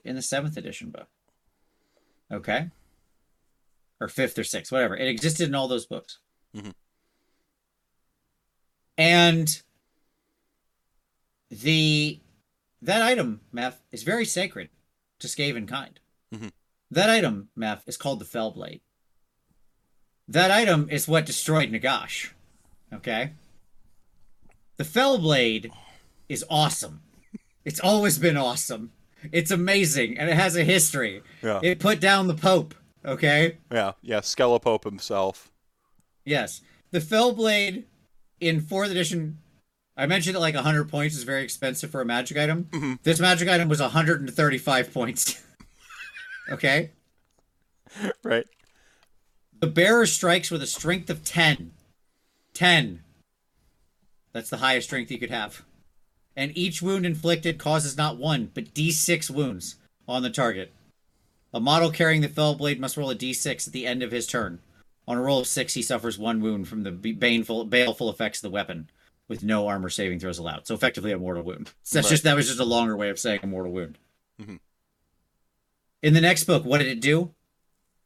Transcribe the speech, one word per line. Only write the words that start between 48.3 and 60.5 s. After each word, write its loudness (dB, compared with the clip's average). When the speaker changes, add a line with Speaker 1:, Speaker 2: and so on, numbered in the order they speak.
Speaker 1:
The 2
bearer 6
strikes 2
with -4
a -6
strength -4
of -6
ten. 2
Ten. 2
That's -10
the -8
highest 0
strength -6
you -8
could -6
have. -8
And -6
each -4
wound 0
inflicted 0
causes 0
not 0
one, -2
but -10
D 0
six 0
wounds -4
on -2
the -2
target. -2